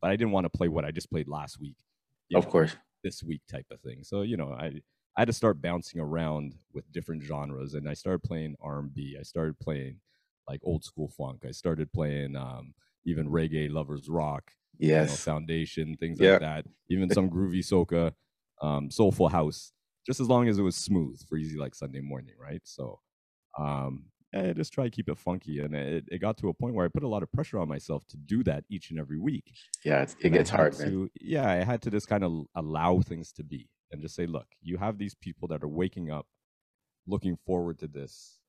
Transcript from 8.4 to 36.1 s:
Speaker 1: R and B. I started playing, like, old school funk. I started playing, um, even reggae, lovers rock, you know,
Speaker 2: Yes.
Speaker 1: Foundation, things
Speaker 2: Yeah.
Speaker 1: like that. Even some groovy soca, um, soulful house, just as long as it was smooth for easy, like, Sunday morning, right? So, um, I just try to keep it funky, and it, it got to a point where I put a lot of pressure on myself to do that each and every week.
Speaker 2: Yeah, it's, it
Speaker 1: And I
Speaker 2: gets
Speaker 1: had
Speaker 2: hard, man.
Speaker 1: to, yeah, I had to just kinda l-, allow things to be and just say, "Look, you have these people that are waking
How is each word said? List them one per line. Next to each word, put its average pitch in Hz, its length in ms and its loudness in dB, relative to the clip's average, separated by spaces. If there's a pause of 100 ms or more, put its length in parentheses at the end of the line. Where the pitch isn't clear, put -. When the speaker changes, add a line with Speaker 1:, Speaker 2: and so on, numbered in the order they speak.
Speaker 1:
R 73 180 -6
and 71 140 -8
B. 69 260 -10
I 71 40 -12
started 80 360 -4
playing, 67 400 -6 (480)
like, 69 160 -10
old 82 200 -2
school 76 240 -8
funk. 65 380 -10
I 64 60 -10
started 78 400 -2
playing, 71 440 -2
um, 65 380 -10 (320)
even 80 240 0
reggae, 78 420 0
lovers 73 380 -6
rock, 76 420 -2 (260)
you 80 120 4
know, 78 60 8
Speaker 2:
Yes. 78 280 4
Speaker 1:
Foundation, 78 720 -2
things 82 220 -4
Speaker 2:
Yeah. 95 140 12
Speaker 1:
like 87 80 8
that. 78 260 -4 (220)
Even 92 200 2
some 95 200 4
groovy 90 300 0
soca, 85 540 4 (480)
um, 71 300 -2
soulful 92 380 6
house, 76 420 0 (340)
just 131 140 -4
as 127 80 0
long 120 200 6
as 104 120 4
it - 20 4
was 92 140 2
smooth 85 520 0
for 80 100 -4
easy, 78 200 -4
like, 69 160 -6
Sunday 69 280 -8
morning, 65 360 -10
right? 67 260 -10
So, 58 380 -12 (560)
um, 69 540 -4 (240)
I 165 180 0
just 160 180 -4
try 139 120 -2
to 120 80 0
keep 107 180 -6
it 73 80 -4
funky, 78 440 -4
and 73 120 -4
it, 73 380 -2
it 87 80 -6
got 104 180 0
to 101 120 0
a 82 40 -2
point 120 220 -2
where 90 100 2
I 85 40 2
put 143 120 -2
a 143 60 -2
lot 104 160 0
of - 80 -8
pressure - 280 -2
on 82 80 0
myself 76 420 -6
to - 80 -18
do 104 260 0
that 76 260 2
each 95 220 -8
and 80 80 -6
every 76 180 -6
week. 123 340 -4 (320)
Speaker 2:
Yeah, 139 200 4
it's, - 160 -6
it - 60 0
Speaker 1:
And 165 100 8
I - 20 10
Speaker 2:
gets - 140 6
Speaker 1:
had - 60 4
Speaker 2:
hard, 76 200 6
man. 73 140 -2
Speaker 1:
to, 95 180 -2 (100)
yeah, 139 300 0
I 90 140 4
had 117 200 0
to 123 60 -2
just 104 180 -2
kinda 101 200 2
l-, 82 260 -4
allow 80 460 4
things 85 340 0
to 78 100 -12
be 73 260 -12 (200)
and 73 120 -12
just 73 140 -10
say, 87 100 -2
"Look, 78 220 -6 (140)
you 87 160 -6
have 104 200 -2
these 101 180 -6
people - 320 -10
that 76 160 -4
are 76 60 -4
waking 85 420 -2